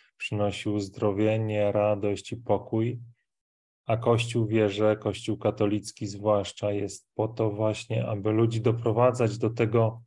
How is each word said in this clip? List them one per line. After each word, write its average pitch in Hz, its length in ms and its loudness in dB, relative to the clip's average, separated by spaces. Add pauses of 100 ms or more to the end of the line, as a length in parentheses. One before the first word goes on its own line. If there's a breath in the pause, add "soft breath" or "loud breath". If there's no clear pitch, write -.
(160 soft breath)
przynosi 104 520 -2
uzdrowienie, 104 1040 0
radość 104 600 0
i 113 40 -8
pokój. 113 640 -2 (840)
A 113 100 2
Kościół, 117 500 2
wierzę, 107 500 2
Kościół 104 420 -4
katolicki 104 680 -2
zwłaszcza, 101 640 0
jest 101 420 -6
po 110 140 -2
to 113 220 0
właśnie, 110 560 -2
aby 107 260 -2
ludzi 117 280 2
doprowadzać 117 800 2
do 110 120 0
tego 113 560 0